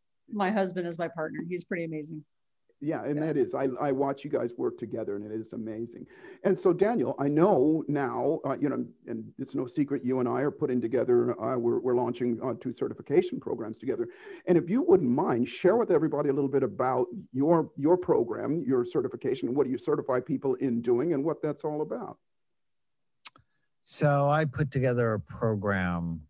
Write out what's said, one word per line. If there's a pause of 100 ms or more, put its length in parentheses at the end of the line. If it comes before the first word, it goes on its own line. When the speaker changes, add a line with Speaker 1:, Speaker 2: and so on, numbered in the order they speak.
(320)
Speaker 1:
my
husband
as
my
partner.
He's
pretty
amazing. (580)
Speaker 2:
Yeah,
and
Speaker 1:
Yeah.
Speaker 2:
that
is,
I, (180)
I
watch
you
guys
work
together,
and
it
is
amazing. (380)
And
so,
Daniel,
I
know
now,
uh,
you
know, (200)
and
it's
no
secret,
you
and
I
are
putting
together,
uh,
we're,
we're
launching,
uh,
two
certification
programs
together. (400)
And
if
you
wouldn't
mind,
share
with
everybody
a
little
bit
about (260)
your,
your
program,
your
certification,
what
do
you
certify
people
in
doing,
and
what
that's
all
about. (1600)
Speaker 3:
So
I
put
together
a
program